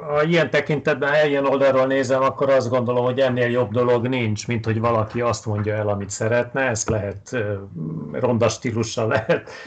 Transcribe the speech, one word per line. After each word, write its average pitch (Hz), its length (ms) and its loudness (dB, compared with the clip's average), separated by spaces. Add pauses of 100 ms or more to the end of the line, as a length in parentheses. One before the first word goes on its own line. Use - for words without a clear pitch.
ha 147 180 0
ilyen 160 260 2
tekintetben, 143 600 0
ha 151 160 4
ilyen 139 200 2
oldalról 135 400 4
nézem, 135 360 2
akkor 135 280 0
azt 127 200 4
gondolom, 123 340 0
hogy 127 160 0
ennél 123 300 2
jobb 120 220 0
dolog 123 360 2
nincs, 113 400 -2
mint 113 180 -2
hogy 113 140 0
valaki 117 420 0
azt 117 240 -2
mondja 104 280 -2
el, 107 140 -2
amit 101 220 -2
szeretne. 120 520 -2
Ezt 120 280 -2
lehet, 101 420 -4
ö, 104 220 -4 (580)
ronda 120 380 2
stílussal, 113 600 -4
<laughs> 113 80 0
lehet - 320 -2 (180)